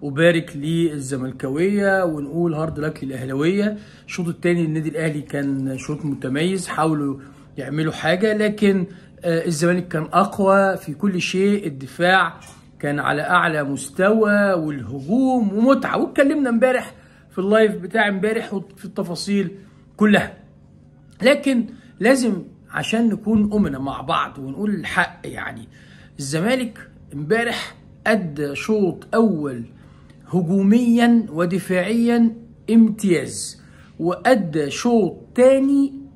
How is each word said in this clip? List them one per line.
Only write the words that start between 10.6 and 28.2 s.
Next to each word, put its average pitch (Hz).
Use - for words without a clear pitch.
في 156
كل 185
شيء، 202
الدفاع 165
كان 147
على 143
اعلى 160
مستوى، 202
والهجوم 170
ومتعه، 233
واتكلمنا 285
امبارح 240
في -
اللايف 208
بتاع 196
امبارح 214
وفي -
التفاصيل 180
كلها. 208
لكن 262
لازم 226
عشان 233
نكون 208
امنا 170
مع 131
بعض 143
ونقول 139
الحق، 175
يعني 131
الزمالك 185
امبارح 220
ادى 151